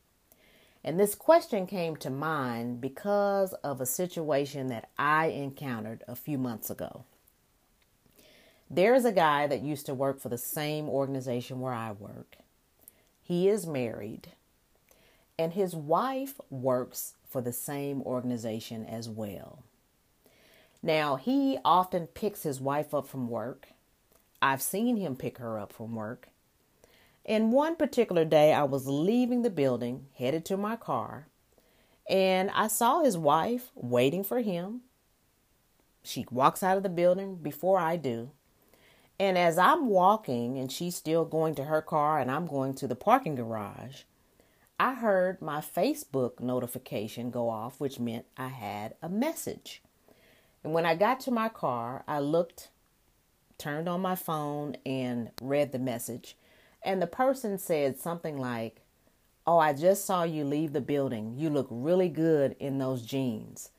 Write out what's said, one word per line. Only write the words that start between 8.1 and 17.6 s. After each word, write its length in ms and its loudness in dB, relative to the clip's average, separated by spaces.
There 240 4
is 120 6
a 80 4
guy 340 4
that 160 0
used 240 -4
to 80 -4
work 240 0
for 100 -10
the 80 -4
same 520 -6
organization 720 -4
where 120 -4
I 200 -6
work. 460 -16
He 260 2
is 160 2
married, 680 -6
and 140 -2
his 240 -2
wife 640 -2
works 640 -2
for 120 -4
the 120 -4
same 500 -6